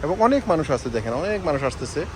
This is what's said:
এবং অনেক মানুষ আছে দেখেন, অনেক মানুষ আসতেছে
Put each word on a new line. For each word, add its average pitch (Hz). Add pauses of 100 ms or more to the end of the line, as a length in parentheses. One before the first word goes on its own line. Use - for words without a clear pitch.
এবং 180
অনেক 254
মানুষ 160
আছে 127
দেখেন, 113
অনেক 185
মানুষ 143
আসতেছে 131 (100)